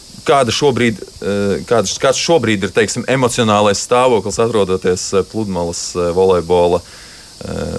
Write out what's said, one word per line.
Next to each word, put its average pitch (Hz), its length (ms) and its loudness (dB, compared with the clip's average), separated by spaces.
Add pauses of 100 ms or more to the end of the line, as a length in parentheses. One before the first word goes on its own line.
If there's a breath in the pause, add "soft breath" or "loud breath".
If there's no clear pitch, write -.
(260)
kāda 135 300 2
šobrīd, 120 480 0
eh, 101 680 -4
kāds, 117 320 0
kāds 135 220 0
šobrīd 113 420 0
ir, 92 80 -6
teiksim, 113 320 -2
emocionālais 110 720 2
stāvoklis, 120 640 0
atrodoties, 95 720 0
eh, 95 80 2
Pludmales, 90 640 -4 (100)
eh, 87 240 -2
volejbola, 87 640 2
eh, - 960 -12